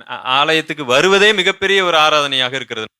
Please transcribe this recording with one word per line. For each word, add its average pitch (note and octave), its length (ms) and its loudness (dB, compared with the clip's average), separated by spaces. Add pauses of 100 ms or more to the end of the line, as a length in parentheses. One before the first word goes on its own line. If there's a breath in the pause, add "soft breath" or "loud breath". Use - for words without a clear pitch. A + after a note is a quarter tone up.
ஆ-, B2 120 -12
ஆலயத்துக்கு D3+ 640 -2
வருவதே F#3+ 480 4
மிகப்பெரிய F#3+ 500 -2
ஒரு E3+ 140 0
ஆராதனையாக C#3+ 560 0
இருக்கிறது. A#2+ 320 -10 (140)